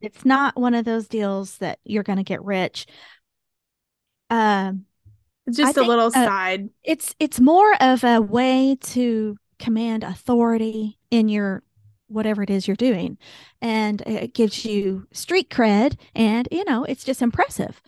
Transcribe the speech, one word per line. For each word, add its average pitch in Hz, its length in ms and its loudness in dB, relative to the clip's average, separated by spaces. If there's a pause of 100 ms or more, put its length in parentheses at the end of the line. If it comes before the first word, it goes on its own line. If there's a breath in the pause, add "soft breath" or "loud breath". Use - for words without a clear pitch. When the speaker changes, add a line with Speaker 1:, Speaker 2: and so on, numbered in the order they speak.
Speaker 1:
it's - 240 -14
not 269 320 2
one 247 180 0
of 233 100 -2
those 226 240 -4
deals 196 500 -6
that - 260 -6
you're 208 200 -4
gonna 196 200 -2
get 185 200 -6
rich. 190 420 -4 (1400 loud breath)
Um, 196 540 0 (640)
Speaker 2:
It's 240 100 -4
just 285 140 2
Speaker 1:
I - 80 -4
Speaker 2:
a - 20 2
Speaker 1:
think, 240 80 4
Speaker 2:
little 233 260 4
Speaker 1:
uh, 254 100 4
Speaker 2:
side. 196 440 -2 (160)
Speaker 1:
it's, - 340 -4
it's 294 220 -2
more 370 400 8
of 254 240 4
a 233 160 4
way 262 600 2
to 220 560 -2 (220)
command 220 460 -2
authority 220 960 -2 (120)
in 226 180 4
your, 202 340 -2 (460)
whatever 214 340 -2
it 196 80 -4
is 196 160 0
you're 196 100 0
doing. 202 420 0 (420 loud breath)
And 220 460 -2
it 220 280 -6
gives 220 300 0
you 196 480 -4
street - 380 -4
cred 220 480 2 (160 soft breath)
and, 226 360 0
you 359 140 -4
know, 277 200 -2
it's - 200 -8
just 262 180 -2
impressive. - 640 -2